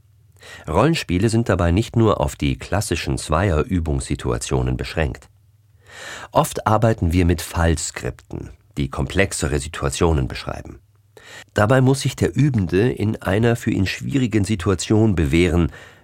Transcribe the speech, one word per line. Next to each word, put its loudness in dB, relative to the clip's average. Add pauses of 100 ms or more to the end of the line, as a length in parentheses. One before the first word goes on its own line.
(680)
Rollenspiele 2
sind 0
dabei 2
nicht 0
nur 4
auf -4
die -2
klassischen -4
Zweierübungssituationen -2
beschränkt. -4 (1000)
Oft 0
arbeiten 2
wir 4
mit 2
Fallskripten, -4 (260)
die -2
komplexere -2
Situationen 0
beschreiben. -12 (760)
Dabei 4
muss 2
sich -4
der -2
Übende 2
in -2
einer 2
für -4
ihn 0
schwierigen 0
Situation 2
bewähren, 4 (300)